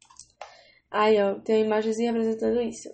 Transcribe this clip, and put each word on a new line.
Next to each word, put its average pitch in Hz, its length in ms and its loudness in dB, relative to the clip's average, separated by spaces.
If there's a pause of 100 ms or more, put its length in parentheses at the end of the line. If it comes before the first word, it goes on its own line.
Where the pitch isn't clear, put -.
(880)
Aí, 214 320 4
ó, 196 200 2
tem 220 160 0
uma 220 100 2
imagenzinha 220 440 0
apresentando 226 500 0
isso. 233 340 -6